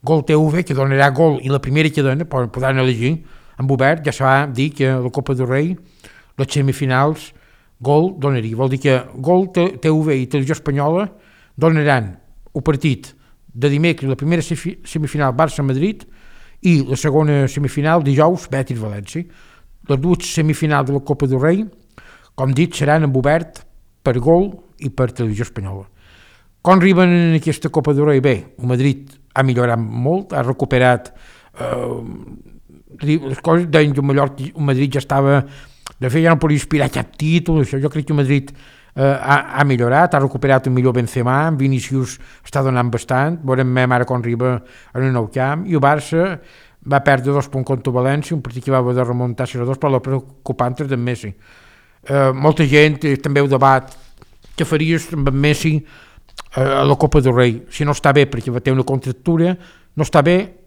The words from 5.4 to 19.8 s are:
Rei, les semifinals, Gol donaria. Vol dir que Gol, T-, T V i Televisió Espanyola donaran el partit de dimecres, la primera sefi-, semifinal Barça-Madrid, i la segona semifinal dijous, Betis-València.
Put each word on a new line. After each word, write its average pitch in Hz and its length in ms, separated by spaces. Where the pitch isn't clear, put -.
Rei, 147 240
les 135 160
semifinals, 139 800
Gol 147 400
donaria. 120 360
Vol 131 160
dir 131 80
que 135 180
Gol, 180 380
T-, 175 280
T 156 120
V 156 240
i 131 100
Televisió 139 300
Espanyola 156 520
donaran 147 560
el 139 120
partit 143 500
de 131 260
dimecres, 147 380
la 127 100
primera 165 240
sefi-, - 400
semifinal 147 520
Barça-Madrid, 147 680
i 165 220
la 127 120
segona 147 480
semifinal 147 560
dijous, 151 480
Betis-València. 117 720